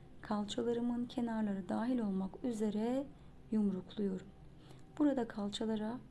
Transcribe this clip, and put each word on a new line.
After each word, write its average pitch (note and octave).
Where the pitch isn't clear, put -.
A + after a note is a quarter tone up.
kalçalarımın A#3+
kenarları A3
dahil A#3+
olmak F#3+
üzere A3+
yumrukluyorum. G3
Burada C4
kalçalara, A3